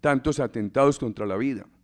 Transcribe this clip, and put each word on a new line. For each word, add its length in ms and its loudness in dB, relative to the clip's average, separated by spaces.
tantos 400 0
atentados 580 2
contra 260 -4
la 120 -4
vida? 280 -4